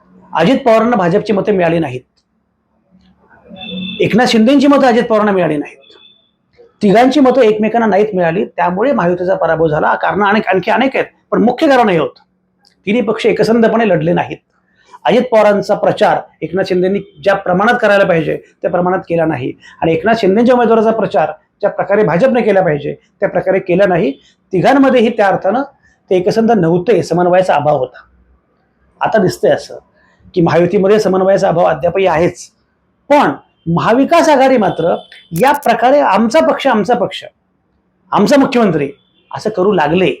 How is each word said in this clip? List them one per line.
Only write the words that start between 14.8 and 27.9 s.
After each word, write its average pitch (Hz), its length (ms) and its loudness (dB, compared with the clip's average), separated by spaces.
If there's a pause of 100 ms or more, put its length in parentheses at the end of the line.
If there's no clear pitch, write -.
अजित 196 160 2 (100)
पवारांचा 208 440 2
प्रचार 180 420 0 (240)
एकनाथ 165 260 -4
शिंदेनी 190 320 -2 (240)
ज्या 196 100 2
प्रमाणात 190 480 0
करायला 202 220 2
पाहिजे 160 320 0 (260)
त्या 196 100 -4
प्रमाणात 180 280 -2
केला 165 260 -2
नाही 147 260 -4 (300)
आणि 165 120 0
एकनाथ 170 260 0
शिंदेच्या 226 360 2
उमेदवाराचा 226 360 2
प्रचार 185 400 -2 (300)
ज्या 202 80 -2
प्रकारे 208 340 -2
भाजपने 220 380 0
केला 196 200 2
पाहिजे 147 340 -4 (240)
त्या 190 100 -2
प्रकारे 185 300 -2
केला 180 260 0
नाही. 190 260 -2 (420)
तिघांमध्येही 254 560 2
त्या 214 180 0
अर्थानं 196 360 -2 (460)
ते 185 60 2
एकसंध 214 360 0
नव्हते, 175 520 0
समन्वयाचा 180 520 0
अभाव 147 220 0
होता. - 260 -8 (960)